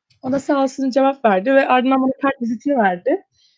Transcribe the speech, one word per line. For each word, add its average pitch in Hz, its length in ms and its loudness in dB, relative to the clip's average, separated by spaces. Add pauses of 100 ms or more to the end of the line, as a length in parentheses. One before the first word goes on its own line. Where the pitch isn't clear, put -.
(220)
O 262 100 -6
da 277 80 -2
sağ 277 220 -2
olsun 262 280 -4
cevap 269 340 0
verdi 208 300 2
ve 277 140 4
ardından 254 340 2
bana 262 100 0 (100)
kart 269 200 -2
vizitini 247 360 -4
verdi. 202 440 0 (360)